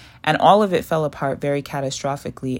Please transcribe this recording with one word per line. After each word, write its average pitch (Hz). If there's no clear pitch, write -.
And 156
all 196
of 190
it 160
fell 160
apart 139
very 143
catastrophically. 139